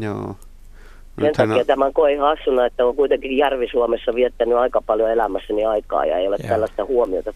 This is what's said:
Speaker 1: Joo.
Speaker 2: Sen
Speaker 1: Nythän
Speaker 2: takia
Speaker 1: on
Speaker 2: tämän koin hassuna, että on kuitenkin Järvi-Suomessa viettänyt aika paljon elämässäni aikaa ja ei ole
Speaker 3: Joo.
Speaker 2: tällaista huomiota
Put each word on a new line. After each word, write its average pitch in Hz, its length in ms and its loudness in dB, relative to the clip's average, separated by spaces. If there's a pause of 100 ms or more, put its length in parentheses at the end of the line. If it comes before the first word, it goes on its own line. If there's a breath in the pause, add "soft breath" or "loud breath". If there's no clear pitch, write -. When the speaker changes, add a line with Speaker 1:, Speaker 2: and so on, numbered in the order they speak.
Speaker 1:
Joo. 104 360 -6 (800 soft breath)
Speaker 2:
Sen 143 100 0
Speaker 1:
Nythän 147 220 2
Speaker 2:
takia 113 120 2
Speaker 1:
on 120 60 0
Speaker 2:
tämän 139 260 2
koin 147 280 2
hassuna, 139 460 2
että 123 200 0
on 120 100 0
kuitenkin 135 400 0
Järvi-Suomessa 123 800 0
viettänyt 120 440 0
aika 120 280 0
paljon 110 240 0
elämässäni 104 540 -2
aikaa 107 420 -2
ja 78 120 -2
ei 95 100 -2
ole 101 120 -2
Speaker 3:
Joo. - 80 -10
Speaker 2:
tällaista 110 360 -4
huomiota 107 520 -2